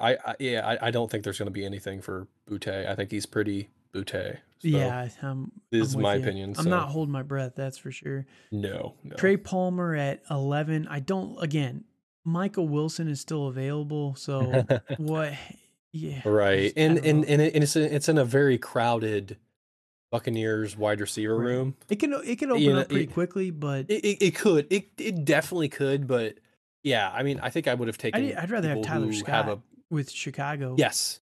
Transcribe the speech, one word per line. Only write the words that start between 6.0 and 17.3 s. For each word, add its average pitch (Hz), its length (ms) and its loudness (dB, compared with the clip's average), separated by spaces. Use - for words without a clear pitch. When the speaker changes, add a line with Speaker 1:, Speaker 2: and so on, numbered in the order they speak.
Speaker 1:
my 101 120 4
Speaker 2:
you. 101 80 0
Speaker 1:
opinion, 98 340 -2
Speaker 2:
I'm 156 80 -2
Speaker 1:
so. 175 40 4
Speaker 2:
not 170 200 0
holding 147 240 -2
my 135 100 -4
breath, 139 320 -6
that's 135 220 -8
for 139 140 -12
sure. 135 340 -8
Speaker 1:
No, 101 520 -6
no. - 120 -14
Speaker 2:
Trey 196 220 4
Palmer 180 580 -2
at 139 340 -2
eleven. 151 600 -2
I 147 100 -6
don't, 190 420 -4
again, 143 440 -2
Michael 180 420 0
Wilson 156 400 -2
is 143 140 -4
still 147 260 -4
available, 143 680 -4
so 131 500 0
Speaker 1:
<laughs> - 160 -8
Speaker 2:
what? 156 340 -2
Yeah, 147 340 -6
Speaker 1:
Right. 98 360 6
Speaker 2:
just, 104 140 2
I 156 40 4
Speaker 1:
And, 160 160 8
Speaker 2:
don't 147 80 0
Speaker 1:
and, 151 160 6
Speaker 2:
know. 156 80 0
Speaker 1:
and 147 120 6